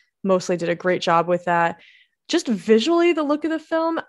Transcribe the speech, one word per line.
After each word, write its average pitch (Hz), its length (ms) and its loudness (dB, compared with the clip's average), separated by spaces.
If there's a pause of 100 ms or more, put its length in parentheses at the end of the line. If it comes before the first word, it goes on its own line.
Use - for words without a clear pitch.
(220)
mostly 185 340 0
did 170 120 -4
a 170 80 -2
great 180 260 -2
job 170 240 2
with 175 200 -2
that. 170 340 0 (460)
Just - 220 -2
visually, 247 640 2
the 311 100 -2
look 294 220 -2
of 320 60 -4
the 320 80 -4
film, 320 500 -4